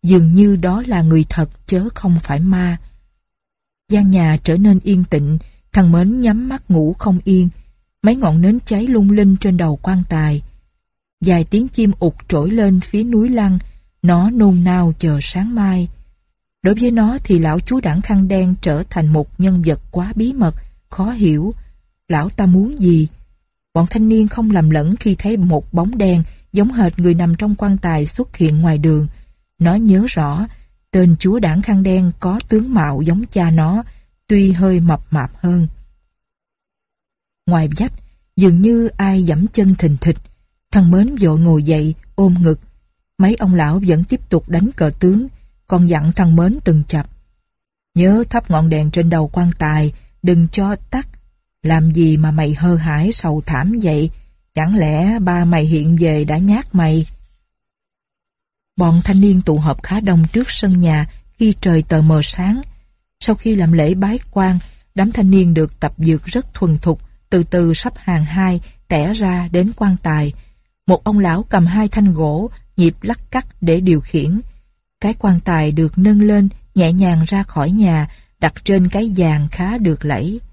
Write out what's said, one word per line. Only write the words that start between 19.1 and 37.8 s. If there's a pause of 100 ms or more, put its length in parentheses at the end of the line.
một
nhân
vật (100)
quá
bí
mật, (340)
khó
hiểu. (540)
Lão
ta
muốn
gì? (680)
Bọn
thanh
niên
không
lầm
lẫn
khi
thấy
một
bóng
đen (300)
giống
hệt
người
nằm
trong
quan
tài
xuất
hiện
ngoài
đường. (520)
Nó
nhớ
rõ, (440)
tên
chúa
đảng
Khăn
Đen
có
tướng
mạo
giống
cha
nó, (440)
tuy
hơi
mập (100)
mạp
hơn. (1800)
Ngoài
vách, (440)